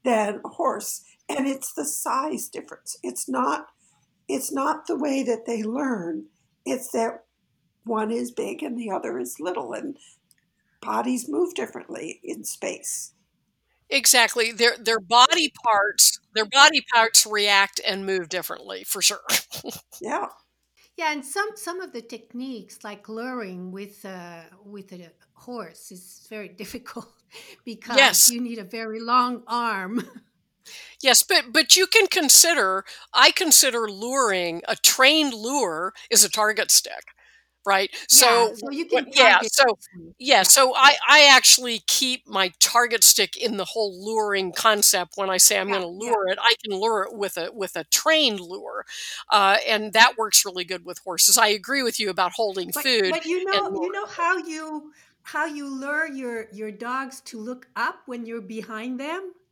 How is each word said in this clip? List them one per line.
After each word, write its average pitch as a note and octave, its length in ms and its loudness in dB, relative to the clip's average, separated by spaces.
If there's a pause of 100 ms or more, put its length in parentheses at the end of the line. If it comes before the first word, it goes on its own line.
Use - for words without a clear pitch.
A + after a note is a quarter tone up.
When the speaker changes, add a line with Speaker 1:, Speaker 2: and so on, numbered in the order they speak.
Speaker 1:
than G#3+ 400 0
a - 40 -12
horse, - 540 -6 (260)
and C#4 180 -4
it's C4+ 260 -8
the D4+ 120 -8
size C#4 640 -6
difference. - 560 -16
It's F4+ 240 -10
not, C4+ 400 -4 (580)
it's C4+ 260 -6
not C#4+ 360 -4
the D#4+ 100 -4
way C4+ 240 -2
that A3+ 240 -4
they A#3 160 -6
learn. A3+ 640 -6 (400)
It's B3+ 260 -6
that A#3 320 -4 (640)
one A3 260 -4
is A#3 220 -6
big - 320 -8
and B3 120 -8
the A#3 140 -8
other - 260 -6
is - 220 -10
little, D3 340 -8
and - 240 -10 (840)
bodies A3 460 -4
move F4 260 -2
differently - 720 -10
in - 180 -12
space. - 680 -10 (760)
Speaker 2:
Exactly. A#3+ 600 4
Their, A#3 260 0
their A3+ 220 -2
body B3+ 540 4 (100)
parts, G3+ 560 2 (160)
their A3 120 0
body C#4 460 6
parts A3+ 320 4
react G3+ 640 0
and G3 180 -4
move F#3+ 240 -4
differently, D#3 540 -10
for - 180 -6
sure. G3 220 0 (400)
<laughs> - 80 -10 (300)
Speaker 1:
Yeah. D4+ 260 -4 (680)
Speaker 3:
Yeah, D#4+ 160 -4
and D4 120 -8
some, G4+ 300 -4
some F4 260 -10
of F4+ 120 -14
the A#3 100 -12
techniques, A#3+ 800 -14
like G3+ 260 -16
luring G#3+ 640 -10
with, G3 340 -16
uh, F3 360 -16 (240)
with G3+ 280 -20
a F3 200 -20 (220)
horse, G#3 580 -16
is - 360 -20
very G#3+ 200 -14
<laughs> F3 100 -20
difficult - 540 -14 (520)
because A#3+ 320 -8
Speaker 2:
Yes. B3+ 340 4
Speaker 3:
you A#3+ 100 -6
need A#3 180 -8
a G3+ 60 -12
very A3 340 -10
long A#3+ 480 -2
arm. A3 580 -4 (100)
<laughs> - 60 -20 (800)
Speaker 2:
Yes, C4 220 4
but, D4 300 0
but D4+ 240 6
you F#4 100 4
can G4+ 220 4
consider, B3+ 760 4 (280)
I C4+ 180 8
consider C4 580 2
luring, G3 760 -2
a A3 80 -4
trained C#4+ 600 2
lure G#3 580 -4 (180)
is G#3 140 6
a G#3+ 60 0
target G#3+ 400 -2
stick, - 440 0 (500)
right? F#3+ 300 0 (160)
Speaker 3:
Yeah, - 60 6
Speaker 2:
So A#3 380 6
Speaker 3:
so C4+ 160 -12
you D4 180 -6
Speaker 2:
what, B3 160 0
Speaker 3:
can C4 100 -16
Speaker 2:
yeah, A3+ 240 8
Speaker 3:
target A3 140 0
Speaker 2:
so, C#4 120 6 (280)
Speaker 3:
them. E3 260 -20
Speaker 2:
yeah, B3 240 4
Speaker 3:
Yeah. - 0 -
Speaker 2:
so B3+ 320 6
I, C4+ 220 8 (100)
I C#4+ 240 10
actually B3 560 6
keep B3+ 400 -2
my F#3+ 320 -2
target A#3 460 2
stick - 320 4
in G#3+ 220 -6
the F#3 80 -6
whole G3 380 -6
luring G3+ 480 -2
concept G3+ 640 0
when G3 140 -4
I F#3 60 -2
say G3 220 2
I'm F#3+ 100 -4
Speaker 3:
Yeah, G3+ 60 -4
Speaker 2:
gonna F#3 120 -4 (140)
Speaker 3:
yeah. A#3+ 120 -4
Speaker 2:
lure G3+ 160 -2
it. F#3+ 140 -4
I A3+ 120 4 (100)
can G#3 120 -6
lure G#3 280 -2
it G#3 100 -12
with G3+ 220 -8
a, E3 160 -8
with G3 240 -8
a E3 80 -8
trained D4 560 0
lure, F#3 460 -14 (440)
uh, G3 280 4 (100)
and G#3+ 240 -2
that A#3 240 6
works G#3+ 300 2
really F#3 180 -8
good F3 200 -10
with F3 200 -14
horses. F3 320 2
I A3+ 120 6
agree G#3+ 340 -2
with A#3 180 -4
you G#3+ 100 -2
about F3+ 220 -2
holding F#3+ 400 -4
Speaker 3:
But, D4 100 -4
Speaker 2:
food A3+ 280 2
Speaker 3:
but E4 160 -4
you F4+ 260 -4
Speaker 2:
and G4+ 120 0
Speaker 3:
know, F#4+ 60 -6
you F#4+ 80 -6
Speaker 2:
luring. F4 140 -4
Speaker 3:
know G4+ 140 -8
how E4+ 320 -2
you, D#4 540 -12 (300)
how D4+ 220 -6
you D4 240 -10
lure C#4+ 400 -6
your, A#3+ 440 -10
your G#3+ 200 -12
dogs B3 540 -10
to A#3+ 120 -16
look B3 380 -12
up D#4+ 300 -6
when B3 180 -12
you're A#3 160 -10
behind A3 580 -12
them? F4+ 360 -10 (180)